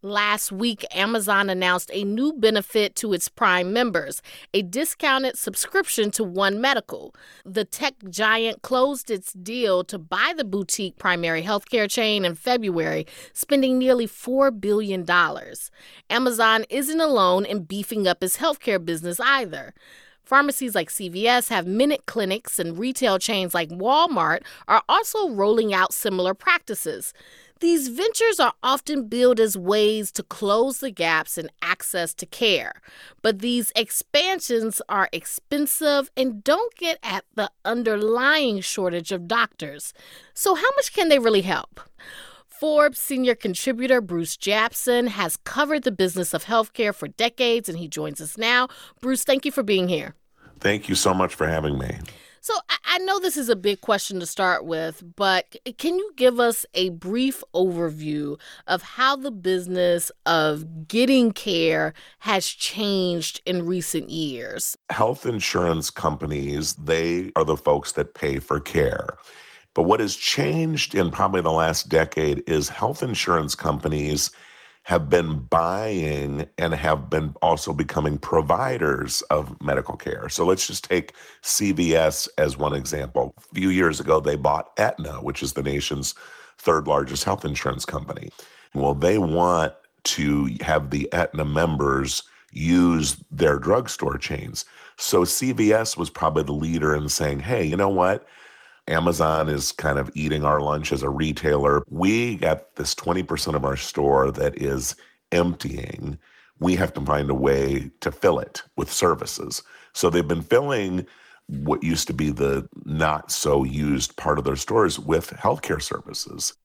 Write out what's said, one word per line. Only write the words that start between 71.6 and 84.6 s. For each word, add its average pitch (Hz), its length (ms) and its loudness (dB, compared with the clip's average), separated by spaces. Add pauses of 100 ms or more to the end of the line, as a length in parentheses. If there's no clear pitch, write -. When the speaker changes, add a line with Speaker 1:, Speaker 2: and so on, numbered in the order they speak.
Speaker 2:
decade 78 580 2
is 82 220 0
health - 320 -4
insurance 87 540 0
companies 73 760 -2 (540)
have 85 260 0
been 80 300 2
buying 80 1080 -2 (140)
and 82 160 0
have 73 340 0
been 78 320 0
also 80 320 2
becoming 76 460 -2
providers 82 1040 0
of 73 360 -2
medical 69 380 -2
care. - 320 -8
So 85 160 -2
let's 92 220 2
just - 200 -10
take 87 260 -2 (280)
C - 300 0
V 85 240 2
S 78 420 2
as 73 180 0
one 71 180 -2
example. 67 600 -4
A - 200 -18
few 95 140 0
years 87 300 2
ago, 78 200 2
they 73 160 0
bought 73 420 -2